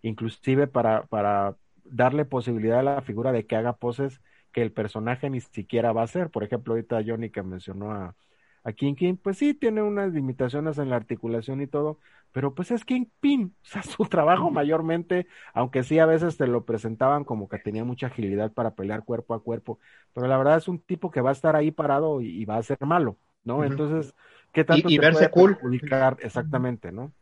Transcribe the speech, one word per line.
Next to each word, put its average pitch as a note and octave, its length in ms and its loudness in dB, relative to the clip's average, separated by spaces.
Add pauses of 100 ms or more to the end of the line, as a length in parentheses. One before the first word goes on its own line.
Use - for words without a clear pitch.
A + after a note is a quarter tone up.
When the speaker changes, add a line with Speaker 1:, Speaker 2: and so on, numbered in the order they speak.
Speaker 1:
inclusive A#2 640 -2
para, A2 360 2
para G2+ 520 0 (280)
darle C3 420 0
posibilidad A#2 540 0
a C3 40 2
la C#3 180 0
figura A#2+ 300 -4
de A2+ 140 0
que A2+ 100 -2
haga A#2 180 0
poses C3 480 -6 (300)
que A#2+ 100 -2
el A2 100 -2
personaje A2+ 580 -4
ni B2+ 120 -4
siquiera A#2 520 -2
va A2+ 80 0
a A#2 40 0
hacer. E3+ 240 -6
Por G#2 140 -6
ejemplo, A#2 300 -4
ahorita A2+ 320 -2
Johnny A2+ 240 -6
que G2+ 140 -8
mencionó F#2 480 -10
a, F#2+ 240 -10 (480)
a A#2 100 -8
King C#3 220 -2
King, F3+ 260 0
pues G3 160 -4
sí, D4 160 2
tiene A3 280 -2
unas G3+ 320 -2
limitaciones C#3 640 -4
en C#3 120 -4
la B2 60 0
articulación A#2 680 -4
y C#3 60 -6
todo, D3+ 320 -4 (320)
pero C3+ 240 -2
pues F3+ 160 -6
es A#3 140 -4
Kingpin, B3+ 760 0
o - 40 -20
sea, - 180 -8
<laughs> - 140 -14
su G#3+ 80 2
trabajo E3+ 460 4
mayormente, E3 760 0 (260)
aunque B2+ 300 0
sí D#3 160 2
a D#3+ 60 10
veces D#3+ 320 2
te C3+ 100 2
lo A#2+ 180 0
presentaban A2+ 580 0
como A2 260 -6
que G#2 100 -8
tenía A2 240 -6
mucha B2 240 -6
agilidad G#2+ 460 -2
para A2+ 220 -2
pelear G#2+ 280 -6
cuerpo A#2 300 -6
a A2 100 -6
cuerpo, A#2 360 -8 (340)
pero B2+ 140 -4
la C3 100 2
verdad C#3+ 200 6
es D#3+ 100 -2
un F3 120 -4
tipo F#3 320 -6
que C3 100 0
va B2+ 100 4
a - 20 0
estar D#3 220 2
ahí D3+ 160 2
parado C#3+ 500 0
y, A2+ 60 -6 (140)
y G#2+ 40 -6
va G#2+ 120 -2
a A#2 60 -2
ser C#3 180 -2
malo, C#3+ 360 0 (260)
¿no? A#2+ 140 -4
Speaker 2:
Ujú. D3 80 0
Speaker 1:
Entonces, D3 480 -4 (380)
¿qué D#3 100 2
Speaker 2:
Y, D3+ 40 4
Speaker 1:
tanto E3 240 4
Speaker 2:
y D3+ 60 6
Speaker 1:
te D3+ 60 4
Speaker 2:
verse D#3+ 280 6
Speaker 1:
puede - 20 -2
Speaker 2:
cool. F#3+ 240 8
Speaker 1:
perjudicar? C3 680 0
Exactamente, B2 720 -4
¿no? B2 200 -12 (100)